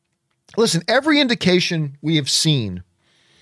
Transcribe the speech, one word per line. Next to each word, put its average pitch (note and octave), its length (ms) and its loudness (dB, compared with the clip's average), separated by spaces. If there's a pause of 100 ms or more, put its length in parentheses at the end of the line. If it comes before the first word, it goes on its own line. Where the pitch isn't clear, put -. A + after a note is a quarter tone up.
(580)
listen, G3+ 300 0
every C#4+ 340 2
indication F3+ 800 0
we D#3 160 0
have C#3 120 -2
seen A2 540 -2 (580)